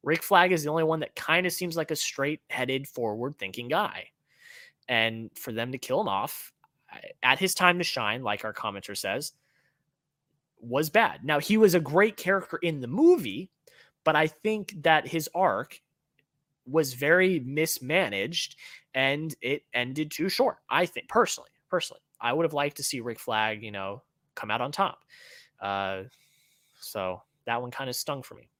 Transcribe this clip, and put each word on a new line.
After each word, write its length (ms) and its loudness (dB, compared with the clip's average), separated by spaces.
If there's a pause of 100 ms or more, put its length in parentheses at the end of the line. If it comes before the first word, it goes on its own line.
Rick 180 2
Flag 300 6
is 120 2
the 60 -2
only 140 2
one 160 2
that 160 -8
kind 320 2
of 60 -2
seems 220 -6
like 140 -4
a 60 -2
straight-headed, 920 -4
forward-thinking 840 -6
guy. 400 -4 (760)
And 480 0
for 160 -10
them 200 -4
to 80 -8
kill 220 -2
him 60 -2
off, 460 -6 (380)
I, 100 -18 (220)
at 160 6
his 160 0
time 240 6
to 40 -2
shine, 380 -2
like 240 -4
our 80 -6
commenter 420 -8
says, 380 -4 (1300)
was 300 -2
bad. 340 2
Now, 160 2
he 180 2
was 160 8
a 60 6
great 380 2
character 400 -2
in 240 -2
the 60 -6
movie, 600 4 (540)
but 120 4
I 120 4
think 560 -4
that 240 4
his 260 -4
arc 460 0 (880)
was 260 0
very 460 4
mismanaged 1160 -2 (380)
and 480 0
it 220 -4 (100)
ended 380 -4
too 180 -2
short. 280 0 (120)
I 160 2
think, 240 -10
personally, 400 0 (200)
personally, 320 -4 (200)
I 120 0
would 120 2
have 80 0
liked 240 -2
to 60 -8
see 180 -4
Rick 180 -8
Flag, 440 -2
you 80 -12
know, 320 -8 (320)
come 160 -6
out 100 0
on 100 -4
top. 280 -4 (600)
Uh, 440 -4 (800)
so 400 -6 (240)
that 160 -2
one 100 -10
kinda 220 -8
stung 280 -6
for 140 -18
me. 140 -20 (100)